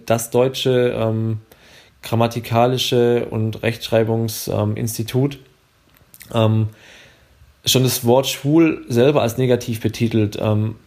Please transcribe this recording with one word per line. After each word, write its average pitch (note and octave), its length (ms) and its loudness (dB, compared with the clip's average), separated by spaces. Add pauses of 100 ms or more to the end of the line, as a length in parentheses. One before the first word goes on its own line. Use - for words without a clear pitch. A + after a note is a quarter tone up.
das A#2 240 -2
deutsche, B2 680 0
ähm, A2 420 -2 (640)
grammatikalische A#2+ 1300 2
und A2 320 -4
Rechtschreibungs-, A2+ 880 -2
ähm, G#2 280 -2
Institut, A#2+ 600 -4 (960)
ähm, A2 340 2 (960)
schon C3 180 2
das A#2+ 220 -2
Wort B2+ 220 4
schwul D#3 600 2
selber B2+ 340 2
als A2+ 160 -2
negativ B2 440 0
betitelt, A2 580 -2
ähm, G#2+ 360 -2 (120)